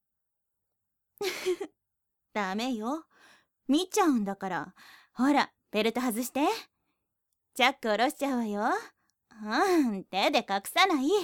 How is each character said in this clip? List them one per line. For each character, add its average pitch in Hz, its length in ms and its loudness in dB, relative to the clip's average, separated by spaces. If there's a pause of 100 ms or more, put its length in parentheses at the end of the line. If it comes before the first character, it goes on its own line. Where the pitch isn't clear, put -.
(1200)
<laughs> 370 520 -4 (600)
ダ 196 200 -4
メ 240 200 -4
よ。 247 320 -6 (600)
見 320 200 2
ち 440 100 -2
ゃ 370 80 4
う 262 120 2
ん 208 60 -2
だ 196 120 -6
か 190 140 -8
ら。 165 240 -8 (400)
ほ 269 180 2
ら、 254 180 2 (200)
ベ 214 140 0
ル 226 80 2
ト - 80 -2
外 247 220 -2
し 247 80 -6
て。 285 160 0 (1080)
チ 240 100 2
ャ 262 60 6
ッ - 40 -4
ク - 140 -6
下 208 80 2
ろ 247 140 2
し - 40 -8
ち 277 100 -6
ゃ 277 100 0
う 247 40 -2
わ 233 60 -2
よ。 208 260 -2 (720)
う 285 500 2
ん、 190 120 -6
手 214 260 0
で 262 180 0
隠 202 180 -2
さ 370 200 4
な 320 140 2
い。 269 80 0 (160)